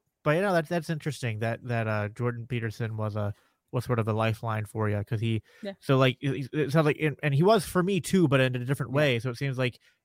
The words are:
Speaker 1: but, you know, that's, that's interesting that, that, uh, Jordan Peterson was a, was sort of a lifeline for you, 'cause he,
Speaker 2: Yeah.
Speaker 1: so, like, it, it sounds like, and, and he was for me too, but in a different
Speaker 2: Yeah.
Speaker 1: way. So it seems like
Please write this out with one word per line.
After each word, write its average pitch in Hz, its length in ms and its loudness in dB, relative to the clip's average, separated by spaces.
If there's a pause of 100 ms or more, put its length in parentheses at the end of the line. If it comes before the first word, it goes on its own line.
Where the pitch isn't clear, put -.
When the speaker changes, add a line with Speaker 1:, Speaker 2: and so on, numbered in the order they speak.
(240)
Speaker 1:
but, 151 120 2
you 180 60 0
know, 202 100 0
that's, 165 160 2
that's 170 220 -4
interesting 131 500 -4
that, 113 240 -2
that, 117 240 -2
uh, 107 220 -2
Jordan 120 360 -4
Peterson 113 520 -4
was 107 180 -4
a, 101 180 -2 (380)
was 123 140 -2
sort 123 140 2
of 107 80 0
a 110 60 0
lifeline 110 520 0
for 107 240 -2
you, 104 160 0
'cause 110 160 -4
he, 113 200 0 (220)
Speaker 2:
Yeah. 196 160 -8
Speaker 1:
so, 135 180 2
like, 131 240 2
it, 139 300 -4
it 147 200 -2
sounds 156 140 4
like, 151 140 2
and, 151 240 -2
and 147 100 2
he 143 100 4
was 208 220 6
for - 160 0
me 185 200 0
too, 180 260 4
but 135 140 4
in 127 140 2
a 123 100 -6
different 127 260 -4
Speaker 2:
Yeah. 135 60 0
Speaker 1:
way. 139 220 2
So 127 100 -4
it 120 80 -6
seems 139 200 -4
like 127 220 -2 (240)